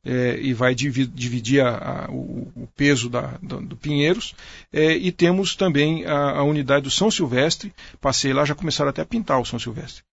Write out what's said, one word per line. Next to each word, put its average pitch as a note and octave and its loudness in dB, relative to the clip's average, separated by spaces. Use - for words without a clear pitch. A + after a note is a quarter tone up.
é, B2 0
e C3 -2
vai B2+ 2
divi-, C3 0
dividir A#2+ 0
a, C3 0
a, - -10
o, B2 -8
o - -12
peso C3+ 2
da, B2 -4
do, B2+ -4
do - -10
Pinheiros. D3 0
É, D#3 4
e F3+ 0
temos F3+ 2
também D#3 2
a, C#3+ 0
a C#3+ 2
unidade C#3+ 2
do C3+ -4
São G#3 2
Silvestre. D#3 0
Passei C3+ 0
lá, C#3+ 4
já D3 -2
começaram D3 -2
até - -4
a - -4
pintar E3 0
o A#2+ -4
São A#2 -6
Silvestre. - -12